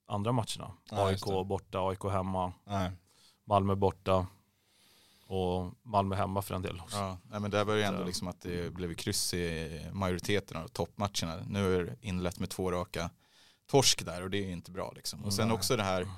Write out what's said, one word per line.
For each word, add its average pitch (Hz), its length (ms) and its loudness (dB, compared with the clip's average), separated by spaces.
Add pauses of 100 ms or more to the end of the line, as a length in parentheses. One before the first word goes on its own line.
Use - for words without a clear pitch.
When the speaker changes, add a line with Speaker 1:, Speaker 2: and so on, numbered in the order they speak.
Speaker 1:
andra 104 260 0
matcherna. - 400 -2 (180)
Speaker 2:
Ja, 104 60 -6
Speaker 1:
A 101 40 0
I 101 40 4
K 98 60 4
Speaker 2:
just 95 160 -2
det. 95 180 0
Speaker 1:
borta, 98 340 -4 (100)
A 95 40 0
I 92 40 -4
K - 120 -4
hemma, 92 440 0 (140)
Speaker 2:
Nej. 98 240 0 (540)
Speaker 1:
Malmö 101 300 6
borta 95 520 4 (1000)
och 92 460 0 (100)
Malmö 101 340 2
hemma 98 260 0
för 95 120 -6
en 92 80 -4
del 87 180 -6
också. - 160 -10
Speaker 3:
Ja, 95 220 -4 (120)
nej, 104 100 -6
men 104 100 -2
där 104 140 4
var 107 100 2
det 107 60 4
ju 104 60 4
ändå 95 140 0
Speaker 1:
Så. 92 60 -4
Speaker 3:
liksom 90 220 -4
att 87 120 -8
det 87 340 -4
blev 87 160 -4
ju 82 60 -6
kryss - 380 -2
i 82 460 -4 (120)
majoriteten 92 640 0
av 82 120 -8
toppmatcherna. 92 800 -4
Nu 101 280 2
är 90 80 2
det - 160 -8
inlett 90 380 -2
med 92 120 -4
två 92 220 -2
raka 87 380 -4 (560)
torsk - 380 6
där 85 180 -6
och 95 80 -4
det 101 80 0
är 98 80 -2
ju 92 60 -4
inte 87 180 -8
bra 90 260 -6
liksom. - 280 -10
Och 101 80 0
sen 110 160 2
Speaker 1:
Nej. 113 60 4
Speaker 3:
också 123 220 2
det 110 60 2
här 92 360 2